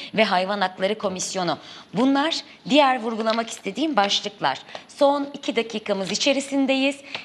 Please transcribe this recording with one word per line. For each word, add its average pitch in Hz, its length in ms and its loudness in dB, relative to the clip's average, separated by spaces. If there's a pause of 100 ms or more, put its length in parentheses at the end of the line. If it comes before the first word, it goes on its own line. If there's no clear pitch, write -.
(140)
ve 214 100 4
Hayvan 196 380 0
Hakları 190 360 0
Komisyonu. 185 600 -2 (360)
Bunlar 277 420 2 (340)
diğer 262 320 6
vurgulamak 226 480 -2
istediğim 262 460 -4
başlıklar. 196 680 0 (260)
Son 285 460 2
iki - 220 -6
dakikamız 208 560 -2
içerisindeyiz. 269 840 0 (280)